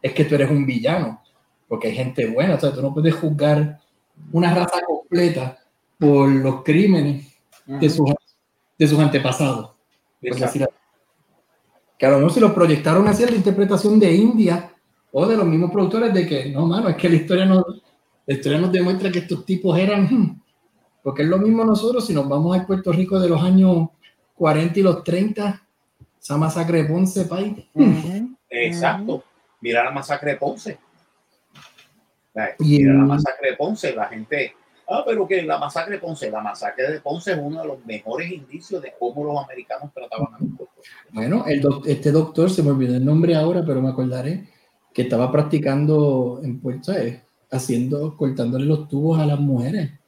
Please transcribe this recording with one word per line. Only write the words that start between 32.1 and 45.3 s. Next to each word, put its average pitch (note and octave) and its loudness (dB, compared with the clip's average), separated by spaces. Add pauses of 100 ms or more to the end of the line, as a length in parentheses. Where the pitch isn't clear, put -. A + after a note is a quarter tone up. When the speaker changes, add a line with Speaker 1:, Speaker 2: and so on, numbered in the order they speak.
Speaker 3:
Ay, A2 -6 (100)
Speaker 1:
Y D3 4
Speaker 3:
mira C#3 6
la C#3 8
Speaker 1:
en C#3 6
Speaker 3:
masacre C#3 -2
de B2 -6
Ponce, D#3 -4
la A2 -4
gente, A2+ -8 (340)
ah, - -2
pero G#3+ 0
que F3+ -2
la D#3 -4
masacre E3 -6
de - -10
Ponce, D#3 -8
la G#2+ -8
masacre G#2+ -6
de D#3 -8
Ponce F3 -6
es E3 -2
uno D3 -8
de D#3 -8
los C3+ -12
mejores A2+ -10
indicios D#3 -12
de C3 -18
cómo D3 -6
los D3 -6
americanos C3 -14
trataban A2+ -8
a - -20
los - -6
puertorriqueños. - -20
Speaker 1:
Bueno, B2 -2
el C#3+ 0
doc-, C#3 0
este D3 0
doctor, D#3+ 2
se F3+ -2
me D3 2
olvidó B2+ 0
el B2+ 0
nombre E3 4
ahora, E3+ 0
pero C3 -2
me C3 0
acordaré, B2+ -6 (460)
que - -2
estaba B2 0